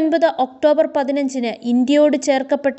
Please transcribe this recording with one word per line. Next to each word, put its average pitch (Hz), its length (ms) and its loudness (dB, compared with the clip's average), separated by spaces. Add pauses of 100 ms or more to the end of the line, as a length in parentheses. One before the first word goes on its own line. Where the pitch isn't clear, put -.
ഒൻപത് 320 280 2 (180)
ഒക്ടോബർ 302 500 0
പതിനഞ്ചിന് 269 580 -4 (200)
ഇന്ത്യയോട് 285 440 4 (100)
ചേർക്കപ്പെട്ട 269 300 0 (200)